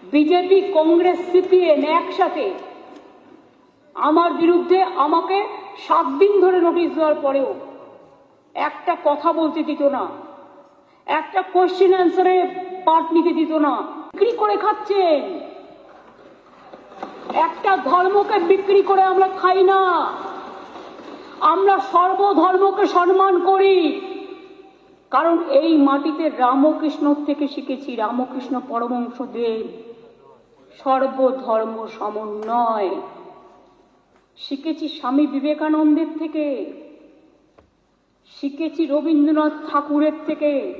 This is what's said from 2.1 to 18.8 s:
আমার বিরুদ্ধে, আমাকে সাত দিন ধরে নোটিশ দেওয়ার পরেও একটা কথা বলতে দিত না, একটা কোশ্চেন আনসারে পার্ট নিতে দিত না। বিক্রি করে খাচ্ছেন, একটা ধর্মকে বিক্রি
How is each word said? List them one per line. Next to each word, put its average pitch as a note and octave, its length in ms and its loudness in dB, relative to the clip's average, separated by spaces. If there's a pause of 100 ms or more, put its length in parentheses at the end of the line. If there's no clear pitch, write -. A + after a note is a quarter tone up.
আমার D#4+ 380 2
বিরুদ্ধে, F4 460 2 (180)
আমাকে E4+ 400 0 (480)
সাত D#4+ 220 2 (100)
দিন G4+ 240 6
ধরে F#4 200 4
নোটিশ E4+ 320 0
দেওয়ার D4+ 280 0
পরেও C4+ 280 -2 (1040)
একটা D4+ 380 -6 (100)
কথা D4 300 0
বলতে D#4+ 300 -2
দিত D4 200 -6 (120)
না, A3+ 80 -4 (1040)
একটা D#4+ 340 -4 (100)
কোশ্চেন F4+ 420 4
আনসারে F#4 420 2 (480)
পার্ট E4 300 2
নিতে E4 200 2
দিত D#4 200 -2 (120)
না। C#4 80 0 (360)
বিক্রি A#4 320 0
করে G#4 160 2
খাচ্ছেন, F#4+ 640 0 (2250)
একটা F4+ 260 -2 (180)
ধর্মকে G4+ 480 2 (140)
বিক্রি G4 320 4